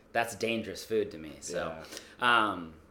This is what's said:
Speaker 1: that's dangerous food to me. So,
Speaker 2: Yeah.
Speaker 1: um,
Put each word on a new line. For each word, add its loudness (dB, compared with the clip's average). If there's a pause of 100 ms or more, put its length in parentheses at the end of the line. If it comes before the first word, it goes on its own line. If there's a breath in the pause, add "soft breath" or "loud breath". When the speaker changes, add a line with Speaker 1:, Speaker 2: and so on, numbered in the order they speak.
(120 soft breath)
Speaker 1:
that's 0
dangerous -2
food 0
to -10
me. -12
So, -4 (460 loud breath)
Speaker 2:
Yeah. 6
Speaker 1:
um, -8 (160)